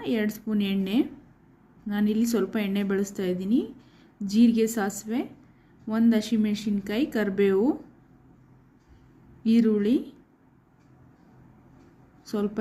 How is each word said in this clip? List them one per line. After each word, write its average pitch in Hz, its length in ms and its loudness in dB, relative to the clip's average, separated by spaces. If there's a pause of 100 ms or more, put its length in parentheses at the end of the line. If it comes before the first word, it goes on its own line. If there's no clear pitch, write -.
ಎರಡು 214 240 -2
ಸ್ಪೂನ್ 214 300 -4
ಎಣ್ಣೆ, 196 320 -2 (920)
ನಾನಿಲ್ಲಿ 208 400 0
ಸ್ವಲ್ಪ 226 320 -2
ಎಣ್ಣೆ 202 260 -2
ಬಳಸ್ತಾ 196 400 -2
ಇದ್ದೀನಿ. 190 360 0 (640)
ಜೀರಿಗೆ, 226 460 4
ಸಾಸಿವೆ, 220 520 -6 (680)
ಒಂದು 226 280 4
ಹಸಿಮೆಣಸಿನ್ಕಾಯಿ, 214 920 -2
ಕರಿಬೇವು, 202 600 2 (1800)
ಈರುಳ್ಳಿ, 220 500 4 (2250)
ಸ್ವಲ್ಪ 208 360 -4